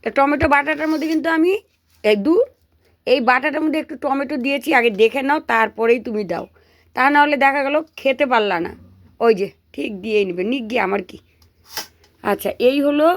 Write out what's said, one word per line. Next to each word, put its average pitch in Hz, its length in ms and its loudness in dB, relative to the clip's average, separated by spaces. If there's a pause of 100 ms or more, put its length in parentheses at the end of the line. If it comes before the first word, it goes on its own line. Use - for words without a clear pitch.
তো - 60 -4
টমেটো 285 380 2
বাটাটার 294 440 0
মধ্যে 311 160 -2
কিন্তু 320 220 -2
আমি, 330 220 2 (520)
এই 214 120 4
দু, 208 180 0 (720)
এই 262 140 2
বাটাটার 262 420 0
মধ্যে 311 160 -2
একটু 294 160 -10
টমেটো 277 420 -4
দিয়েছি, 277 360 -4
আগে 240 160 4
দেখে 220 320 2
নাও, 285 180 0
তারপরেই 226 600 0
তুমি 214 240 -6
দাও। 170 220 -6 (500)
তা 254 140 0
নাহলে 294 280 2
দেখা 277 260 2
গেল 285 120 -2 (200)
খেতে 269 300 0
পারলা 214 340 0
না, 175 120 -6 (480)
ওই 233 160 4
যে 190 120 -4 (260)
ঠিক 269 180 -8 (100)
দিয়েই 208 240 0
নেবে, 180 180 -4
নিক 247 240 -4
গিয়ে 226 140 -2
আমার 196 220 -2
কি। - 140 -20 (1040)
আচ্ছা, 202 260 -2 (100)
এই 262 220 4
হলো 294 360 2